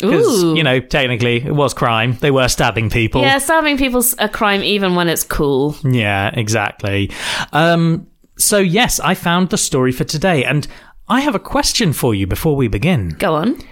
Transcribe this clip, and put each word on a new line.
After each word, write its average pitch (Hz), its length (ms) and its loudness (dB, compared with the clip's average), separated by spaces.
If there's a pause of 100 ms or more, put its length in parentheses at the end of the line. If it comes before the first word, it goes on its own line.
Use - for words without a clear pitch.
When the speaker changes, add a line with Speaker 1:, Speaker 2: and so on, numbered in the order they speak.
Speaker 1:
'Cause, 262 420 2
Speaker 2:
Ooh. 160 140 2
Speaker 1:
you 160 60 2
know, 131 180 2
technically 123 640 0
it 151 100 -2
was 143 180 2
crime. 120 460 0
They 147 120 2
were 131 180 2
stabbing 113 400 0
people. 113 320 0
Speaker 2:
Yeah, 269 160 2
stabbing 302 400 0
people's 247 420 0
a 208 80 0
crime 202 360 -2
even 196 320 0
when 175 120 0
it's 156 160 -2
cool. 143 600 0
Speaker 1:
Yeah, 104 480 0
exactly. 104 760 -2 (440)
Um, 165 540 2 (300)
so - 200 2
yes, 196 420 2
I 160 140 0
found 180 360 0
the 214 80 -2
story 127 360 0
for 156 100 -4
today, 156 400 0
and 139 240 -2 (400)
I 233 140 2
have 285 140 0
a 190 40 -2
question 254 540 -2
for 120 220 0
you 98 100 -2
before 127 300 0
we 135 120 0
begin. 107 420 0 (100)
Speaker 2:
Go 156 160 0
on. 185 240 -2 (120)